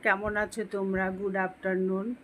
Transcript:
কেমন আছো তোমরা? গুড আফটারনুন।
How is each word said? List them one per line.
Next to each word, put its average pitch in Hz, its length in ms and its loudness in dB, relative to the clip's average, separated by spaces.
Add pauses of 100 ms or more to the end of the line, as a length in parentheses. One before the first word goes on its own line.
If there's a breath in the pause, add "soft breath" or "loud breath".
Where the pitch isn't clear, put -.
কেমন 208 340 2
আছো 208 340 -2
তোমরা? 190 400 0
গুড 190 240 -2
আফটারনুন। 190 880 0